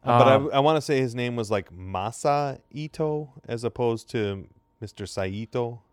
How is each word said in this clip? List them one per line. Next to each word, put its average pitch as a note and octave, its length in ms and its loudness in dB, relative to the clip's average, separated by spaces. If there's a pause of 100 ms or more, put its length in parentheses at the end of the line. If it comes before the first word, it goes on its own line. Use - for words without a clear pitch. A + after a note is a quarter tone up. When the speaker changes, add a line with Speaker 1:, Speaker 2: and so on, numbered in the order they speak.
Speaker 1:
Uh, A#2+ 140 4
but B2 100 8
I, C3+ 60 8
Speaker 2:
Um, C#3 200 2
Speaker 1:
I C#3 60 4
wanna D3+ 200 4
say C#3 200 0
his B2 140 -2
name B2 220 -4
was, A2 140 -4
like, G2+ 240 -2
Masa A#2 840 -2 (100)
Ito D3+ 600 -6 (160)
as A#2 180 -6
opposed A#2 460 -2
to G2+ 360 -4 (340)
Mister G#2 260 -12
Saito. A2+ 760 -6 (120)